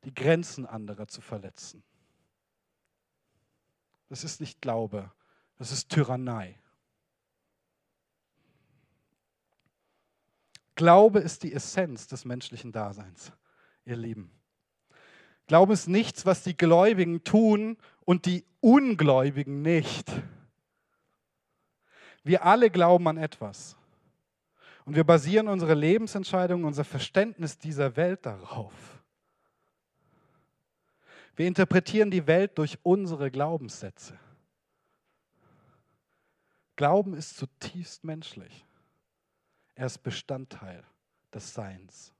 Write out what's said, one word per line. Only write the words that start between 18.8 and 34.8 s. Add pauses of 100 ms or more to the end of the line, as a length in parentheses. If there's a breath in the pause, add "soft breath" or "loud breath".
nicht. (2250 soft breath)
Wir
alle
glauben
an
etwas. (1080 soft breath)
Und
wir
basieren
unsere
Lebensentscheidungen,
unser
Verständnis
dieser
Welt
darauf. (2500 soft breath)
Wir
interpretieren
die
Welt
durch
unsere
Glaubenssätze. (2500)